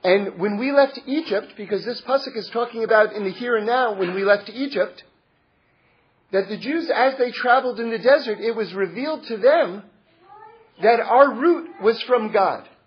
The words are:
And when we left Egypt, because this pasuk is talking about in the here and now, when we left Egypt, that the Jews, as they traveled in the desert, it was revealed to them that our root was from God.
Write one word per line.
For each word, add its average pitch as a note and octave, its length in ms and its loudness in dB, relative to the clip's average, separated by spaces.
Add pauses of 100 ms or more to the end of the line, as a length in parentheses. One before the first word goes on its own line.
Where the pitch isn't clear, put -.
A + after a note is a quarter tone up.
And F#3+ 360 2
when G3+ 180 -2
we C4 140 -2
left C#4 340 2
Egypt, B3 500 -4
because G3 300 -6
this A#3+ 160 -8
pasuk C4+ 340 -2
is G#3 140 -10
talking A#3 340 -4
about G#3+ 300 4
in G#3 100 -6
the F#3+ 80 -4
here A#3+ 260 -2
and G#3 80 -2
now, A#3+ 280 0
when F#3 200 -2
we G3 100 -2
left G3+ 260 2
Egypt, A#3+ 540 -4 (1300)
that F#3+ 180 -2
the G#3+ 80 -8
Jews, D4+ 360 -6
as C4 240 0
they B3 140 -2
traveled B3 480 0
in A#3 100 -6
the A3+ 80 -4
desert, A#3+ 420 2
it A3+ 160 -4
was G3 180 -6
revealed G3 540 -6
to A3+ 100 -8
them G#3 460 2 (1000)
that A3 180 4
our B3+ 340 4
root D4+ 360 0 (120)
was A3 220 2
from A3+ 280 0
God. E3+ 360 0 (200)